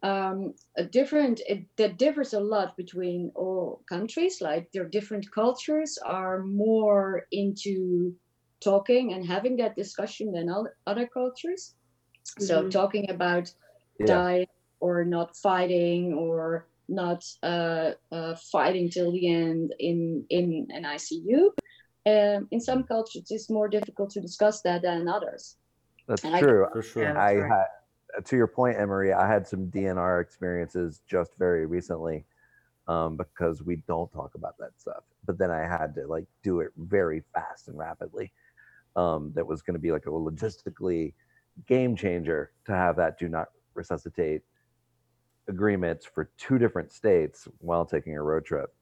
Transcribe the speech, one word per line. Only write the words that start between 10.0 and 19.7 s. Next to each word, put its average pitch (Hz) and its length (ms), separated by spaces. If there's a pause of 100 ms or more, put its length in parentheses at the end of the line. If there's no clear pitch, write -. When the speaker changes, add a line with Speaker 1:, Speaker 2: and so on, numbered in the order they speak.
Speaker 1:
than 170 180
oth-, 202 220 (160)
other 208 180
cultures. 254 680 (640)
So 170 220
Speaker 2:
Mm-hmm. 190 80
Speaker 1:
talking 196 400
about 175 440 (460)
Speaker 3:
Yeah. 208 60
Speaker 1:
dying 180 420 (320)
or 175 240
not 170 320
fighting 175 800
or 165 540 (200)
not, 175 380 (180)
uh, 165 480 (220)
uh, 165 220 (180)
fighting 175 360
till 175 220
the 180 160
end 165 520